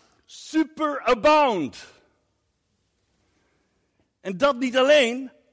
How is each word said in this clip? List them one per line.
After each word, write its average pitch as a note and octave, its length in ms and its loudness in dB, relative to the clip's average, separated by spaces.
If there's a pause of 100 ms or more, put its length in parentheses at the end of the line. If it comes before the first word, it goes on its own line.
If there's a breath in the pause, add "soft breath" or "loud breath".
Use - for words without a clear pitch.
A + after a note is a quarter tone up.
(260 soft breath)
superabound. C#4 1600 -2 (2250)
En F#3+ 160 -10
dat C4 220 0
niet B3+ 180 -4
alleen, C4 540 2 (220)